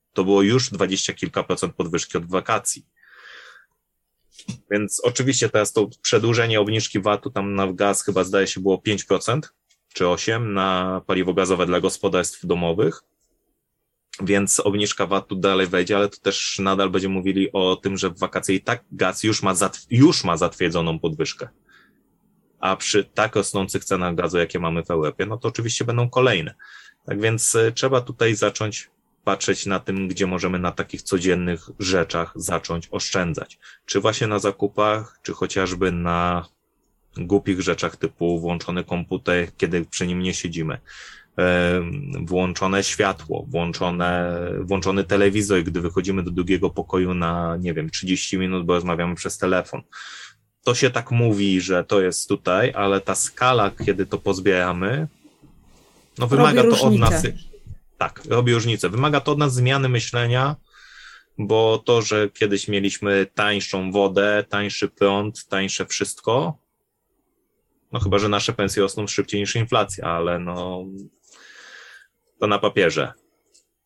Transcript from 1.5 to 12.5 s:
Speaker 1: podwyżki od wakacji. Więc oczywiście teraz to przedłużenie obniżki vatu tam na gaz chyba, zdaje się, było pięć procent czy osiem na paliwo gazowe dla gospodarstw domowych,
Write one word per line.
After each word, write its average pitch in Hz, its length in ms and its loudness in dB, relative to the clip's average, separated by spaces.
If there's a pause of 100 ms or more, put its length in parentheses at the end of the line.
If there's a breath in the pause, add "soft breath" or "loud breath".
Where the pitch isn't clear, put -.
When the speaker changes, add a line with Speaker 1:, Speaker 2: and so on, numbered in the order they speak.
Speaker 1:
podwyżki 85 440 -4
od 85 80 -8
wakacji. 95 600 -4 (1800 loud breath)
Więc 104 300 -2
oczywiście 123 480 0
teraz 107 240 2
to 104 160 2 (140)
przedłużenie 113 580 2
obniżki 104 400 0
vatu 104 300 0
tam 101 240 -4
na 98 180 0
gaz 101 320 0
chyba, 92 200 2
zdaje 95 220 2
się, - 140 -6
było 92 180 2
pięć 104 260 -2
procent 113 480 0 (400)
czy 90 160 0
osiem 113 460 0
na 92 520 0
paliwo 92 280 0
gazowe 90 320 2
dla 90 140 2
gospodarstw 90 640 -2
domowych, 87 560 0 (1200)